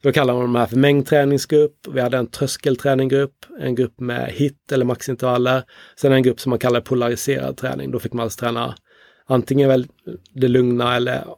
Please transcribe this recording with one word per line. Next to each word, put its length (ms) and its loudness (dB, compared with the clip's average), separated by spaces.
Då 100 2
kallar 220 2
man 80 0
de 120 0
här 120 2
för 100 -4
mängdträningsgrupp, 1000 2
vi 80 -2
hade 180 -2
en 80 -2
tröskelträninggrupp, 1080 -2
en 140 -4
grupp 260 -2
med 320 -6
hit 400 -4
eller 120 0
maxintervaller, 800 -2
sen 160 2
en 100 6
grupp 180 2
som 100 -4
man 80 0
kallar 220 0
polariserad 760 -2
träning. 340 -6
Då 80 -4
fick 140 -8
man 100 -4
alltså 180 -6
träna 340 -4
antingen 420 2
väl 180 2
det 140 2
lugna 480 2
eller 280 -2